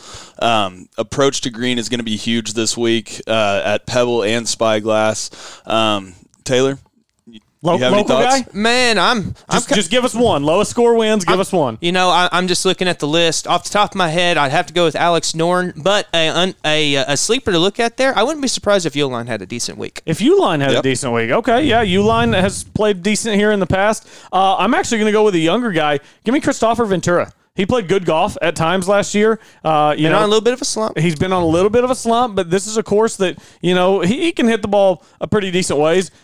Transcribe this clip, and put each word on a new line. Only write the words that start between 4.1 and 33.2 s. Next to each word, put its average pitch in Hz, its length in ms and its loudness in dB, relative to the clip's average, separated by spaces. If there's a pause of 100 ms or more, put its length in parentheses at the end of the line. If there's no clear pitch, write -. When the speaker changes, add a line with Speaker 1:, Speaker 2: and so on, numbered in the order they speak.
Speaker 1:
and 110 260 -2
Spyglass. 110 840 0 (360)
Um, 104 480 0 (300)
Taylor? 135 340 0 (480)
You 113 140 -20 (220)
Speaker 2:
Lo-, 170 160 0
Speaker 1:
have - 160 2
any 208 80 2
Speaker 2:
local 254 180 2
Speaker 1:
thoughts? 269 220 2
Speaker 2:
guy? - 100 -10
Speaker 3:
Man, 233 460 0
I'm, 202 360 0 (140)
I'm - 80 -2
Speaker 2:
Just, 233 140 -2
Speaker 3:
ca- 277 40 2
Speaker 2:
just 208 160 0
give 247 140 2
us 254 100 -2
one. 202 300 2
Lowest 185 260 0
score 233 260 2
wins. 214 280 0
Give 202 120 0
Speaker 3:
I'm, 185 40 0
Speaker 2:
us 190 100 -4
one. 139 300 0
Speaker 3:
you 170 120 -2
know, 185 180 2
I, 175 200 2
I'm 180 160 0
just 175 200 -2
looking 185 220 0
at 170 100 -2
the 147 100 -4
list. 165 380 0
Off 170 180 0
the - 60 -10
top 202 220 0
of - 20 -18
my 185 160 0
head, 175 260 0
I'd 143 160 2
have 170 140 0
to 156 80 -20
go 175 100 2
with 156 100 0
Alex 165 400 0
Norn, 180 400 -2
but 190 380 0
a, 165 160 2
un-, 170 260 0 (120)
a, 151 300 2
a 139 200 -2
sleeper 226 360 -2
to 170 60 2
look 185 220 0
at 233 160 -2
there, 262 220 0
I 196 40 2
wouldn't 294 200 -2
be 269 60 -2
surprised 202 360 0
if 156 80 -4
Uihlein 127 360 -4
had 110 120 -6
a 92 60 -10
decent 113 320 -10
week. 101 260 -12
Speaker 2:
If 160 140 -4
Uihlein 254 420 2
had 139 120 2
Speaker 1:
Yep. 127 80 2
Speaker 2:
a - 20 -4
decent 131 320 -2
week. 113 160 0
Okay, 233 340 2
yeah, 240 180 2
Uihlein 220 560 2
has 190 260 -2
played 208 380 -2
decent 214 340 -2
here 208 160 2
in 208 80 0
the 180 60 0
past. 202 400 0 (240)
Uh, 190 260 2
I'm 202 180 0
actually 277 240 -2
gonna 214 140 2
go 214 120 4
with 208 100 2
a 170 40 2
younger 196 340 0
guy. 151 280 0 (240)
Give 226 100 0
me 285 60 2
Christopher 233 440 0
Ventura. 175 480 0 (240)
He 196 100 0
played 233 200 -2
good 190 180 0
golf 165 380 0
at 165 140 -2
times 180 320 0
last 202 260 0
year. 214 240 2 (240)
Uh, 151 340 2
you 151 100 2
Speaker 3:
Been 156 40 2
Speaker 2:
know, 185 80 4
Speaker 3:
on 214 60 2
a - 20 2
little 208 140 2
bit 233 140 0
of - 60 -8
a 294 40 -6
slump. - 340 -4
Speaker 2:
He's 165 160 2
been 185 180 -2
on 185 120 2
a - 20 2
little 175 240 2
bit 240 140 2
of 254 60 -2
a 262 40 0
slump, 233 400 0
but 185 160 -2
this 190 160 -2
is 214 120 -8
a 214 40 -2
course 220 360 0
that, 180 200 -2 (240)